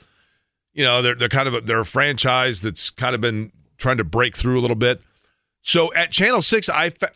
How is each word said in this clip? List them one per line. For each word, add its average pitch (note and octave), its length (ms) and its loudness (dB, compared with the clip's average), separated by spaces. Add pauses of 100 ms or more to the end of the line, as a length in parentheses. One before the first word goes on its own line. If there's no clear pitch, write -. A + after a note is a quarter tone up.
(760)
You D3 100 0
know, B2 160 4
they're, B2 140 2
they're A#2+ 160 -2
kind C3+ 180 0
of B2 60 -2
a, A#2+ 80 -2
they're A2+ 180 0
a G#2+ 60 -2
franchise B2+ 720 0
that's G#2 300 -4
kind B2+ 240 -4
of A2 80 -4
been A2 300 -2 (260)
trying B2+ 180 0
to A2 80 0
break A2+ 320 -2
through B2+ 220 0
a - 20 2
little A#2+ 160 0
bit. A#2+ 240 0 (640)
So - 320 0
at E3 160 0
Channel G#3+ 320 2
six, - 260 0
I D#3+ 220 0
fa-, - 260 -6